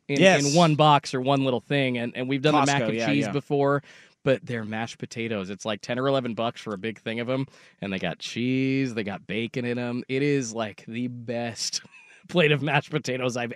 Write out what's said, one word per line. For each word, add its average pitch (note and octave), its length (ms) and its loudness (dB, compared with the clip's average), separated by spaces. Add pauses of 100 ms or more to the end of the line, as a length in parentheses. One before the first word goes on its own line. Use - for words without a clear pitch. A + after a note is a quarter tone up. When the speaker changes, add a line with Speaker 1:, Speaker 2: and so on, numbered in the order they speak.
Speaker 1:
in, C#3+ 140 2
Speaker 2:
Yes. E3+ 300 6
Speaker 1:
in D3+ 40 2
one E3 200 6
box D3 400 4
or B2+ 60 -2
one C3+ 220 2
little B2 180 0
thing. C3+ 360 0
And, A#2+ 180 -6
and B2+ 140 -4
we've C3+ 140 0
done D3+ 100 4
the C#3 180 4
mac C#3 120 2
Speaker 2:
Costco, A2 60 0
Speaker 1:
and A2 80 0
Speaker 2:
yeah, A#2 100 0
Speaker 1:
cheese C#3+ 180 2
Speaker 2:
yeah. - 60 -4
Speaker 1:
before, C#3+ 500 0 (400)
but C3 240 2
they're A#2 200 -6
mashed A2 340 -6
potatoes. A2+ 500 -6
It's G2+ 160 -10
like G#2+ 160 -4
ten A#2+ 160 -4
or C3 100 0
eleven B2 280 0
bucks A2+ 260 -4
for G#2+ 140 -8
a - 20 -6
big G#2 220 -6
thing A2+ 220 -6
of A#2 60 -6
'em, C3 200 -2 (340)
and G2 100 -6
they F#2+ 60 -2
got F2 220 -4
cheese, C3 760 -2
they A2 100 -4
got F#2+ 220 -8
bacon A2+ 400 -4
in A#2+ 140 -4
'em. B2 280 -6
It C3 140 -2
is, C#3 320 0
like, A2 340 -6
the A#2 200 -4
best A#2 800 -6
<laughs> - 400 -20
plate D#3+ 240 4
of C#3 120 2
mashed D3 260 2
potatoes B2+ 480 -2
I've A#2+ 180 -4